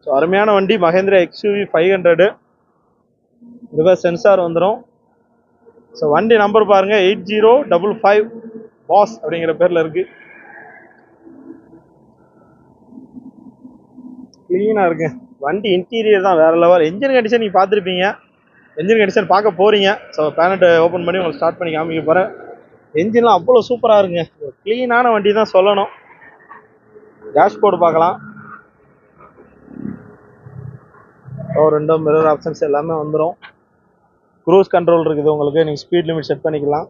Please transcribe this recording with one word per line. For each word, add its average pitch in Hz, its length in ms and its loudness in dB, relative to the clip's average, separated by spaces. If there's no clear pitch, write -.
So, - 140 -14
அருமையான 196 400 2
வண்டி 196 280 0
Mahindra 190 400 2
எக்ஸ் - 220 -16
யூ 208 120 0
வி 202 40 -2
ஃபைவ் 170 220 2
ஹண்ட்ரடு. 175 320 2
ரிவர்ஸ் 180 280 2
சென்சார் 185 400 2
வந்துரும். 175 320 -2
So, - 60 -4
வண்டி 220 300 4
நம்பர் 208 280 2
பாருங்க, 196 340 2
எயிட் 190 240 0
ஜீரோ 214 220 4
டபுள் 185 300 0
ஃபைவ் 208 240 2
பாஸ் 208 320 2
அப்படிங்கிற 165 300 -4
பேர்ல 175 220 0
இருக்கு. 160 200 -6
கிளீனா 202 400 -2
இருக்கு. 160 200 -6
வண்டி 202 300 -4
இன்டீரியர் 208 500 0
தான் 175 160 2
வேற 165 100 4
லெவல். 170 280 4
என்ஜின் 262 240 -2
கண்டிஷன் 226 280 0
நீங்க 185 160 -4
பார்த்திருப்பீங்க, 185 460 -2
என்ஜின் 214 220 2
கண்டிஷன் 190 320 0
பார்க்க 202 280 0
போறீங்க. 202 280 2
So, 156 80 -2
பேனட் 180 260 2
ஓபன் 175 200 -4
பண்ணி 180 140 -2
உங்களுக்கு 156 220 -6
ஸ்டார்ட் 165 180 -4
பண்ணி 165 160 -6
காமிக்க 160 340 -4
போறேன். 185 200 0
என்ஜின்லாம் 226 380 2
அவ்வளோ 214 300 2
சூப்பரா 226 320 0
இருக்குங்க. 170 240 -2
ஒரு 139 100 -12
கிளீனான 240 480 0
வண்டி 208 240 0
தான் 214 160 0
சொல்லணும். 196 360 2
டேஷ்போர்டு 196 480 2
பார்க்கலாம். 170 320 0
பவர் 151 220 4
விண்டோ, 151 180 0
மிரர் 156 280 2
ஆப்ஷன்ஸ் 151 340 -6
எல்லாமே 151 340 -4
வந்துரும். 156 340 -4
க்ரூஸ் 185 280 4
கண்ட்ரோல் 170 320 2
இருக்குது 151 260 0
உங்களுக்கு, 151 360 0
நீங்க 147 160 -6
ஸ்பீட் 170 260 -2
லிமிட் 160 180 -6
செட் 143 160 -6
பண்ணிக்கலாம். 151 460 -4